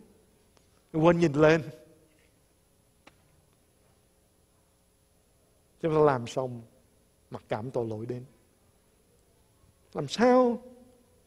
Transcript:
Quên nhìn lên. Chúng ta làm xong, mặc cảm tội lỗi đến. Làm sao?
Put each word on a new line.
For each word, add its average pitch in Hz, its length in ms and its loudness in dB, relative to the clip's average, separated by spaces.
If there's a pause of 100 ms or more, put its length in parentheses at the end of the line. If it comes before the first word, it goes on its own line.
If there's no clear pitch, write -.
(920)
Quên 170 260 2
nhìn 165 140 2
lên. 156 300 4 (4000)
Chúng 160 140 -2
ta 156 60 4
làm 135 260 2
xong, 123 360 -8 (680)
mặc 117 180 -14
cảm 123 220 -8
tội 120 160 -4
lỗi 110 200 -10
đến. 123 180 -12 (1700)
Làm 156 140 -8
sao? 247 540 2 (640)